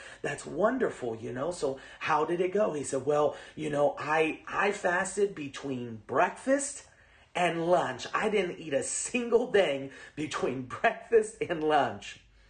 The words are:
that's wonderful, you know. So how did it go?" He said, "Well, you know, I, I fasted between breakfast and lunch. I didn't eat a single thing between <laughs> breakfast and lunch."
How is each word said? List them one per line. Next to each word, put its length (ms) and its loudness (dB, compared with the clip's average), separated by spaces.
that's 240 -6
wonderful, 720 0
you 160 -10
know. 200 -4
So 280 -4
how 260 2
did 160 0
it 120 0
go?" 200 2
He 100 -4
said, 220 -4
"Well, 300 2
you 140 -6
know, 280 2
I, 500 0
I 240 0
fasted 640 0
between 720 -8
breakfast 760 0
and 340 2
lunch. 420 2
I 180 0
didn't 280 0
eat 160 -6
a 80 2
single 680 0
thing 400 4
between 460 -4
<laughs> 200 -10
breakfast 540 4
and 160 -2
lunch." 560 2